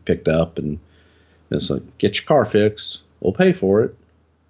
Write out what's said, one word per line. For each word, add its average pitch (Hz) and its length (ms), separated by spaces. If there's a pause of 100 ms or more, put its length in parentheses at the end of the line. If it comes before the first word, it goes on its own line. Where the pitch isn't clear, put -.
picked 87 240
up, 82 300
and 73 200 (720)
it's - 200
like, 69 120 (160)
"Get 104 200
your - 80
car 143 180
fixed. - 560 (200)
We'll 95 120
pay 185 200
for 101 300
it. - 140 (540)